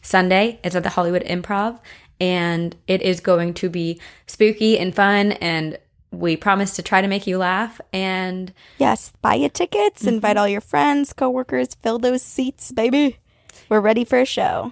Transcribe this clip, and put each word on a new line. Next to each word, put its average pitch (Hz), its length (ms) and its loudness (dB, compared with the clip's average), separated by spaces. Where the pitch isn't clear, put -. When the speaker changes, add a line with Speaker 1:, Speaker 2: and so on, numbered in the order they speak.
Speaker 1:
Sunday. 190 600 2
It's 180 140 -2
at 175 80 -2
the - 60 -2
Hollywood 175 340 0
Improv. 202 560 -4
And 170 560 -2
it 185 160 0
is 180 180 0
going 175 340 2
to 185 140 -4
be 170 320 -4
spooky 220 500 2
and 180 160 -2
fun. 202 380 4
And 160 440 -4
we 170 240 0
promise 196 400 0
to 180 60 -8
try 190 180 2
to 196 80 0
make 196 180 -2
you 180 100 -2
laugh. 185 440 -2
And 185 600 -4
Speaker 2:
Yes, - 340 0
buy - 120 2
your 277 160 2
tickets, 415 520 -2
Speaker 1:
Mm-hmm. 226 120 2
Speaker 2:
invite 208 220 0
all 208 100 2
your 202 140 -2
friends, 285 520 0
coworkers, 254 640 -2
fill 226 240 -2
those 254 240 0
seats, - 500 -4
baby. 254 460 0
We're 214 120 4
ready 220 240 2
for 247 160 2
a 262 60 4
show. - 460 -4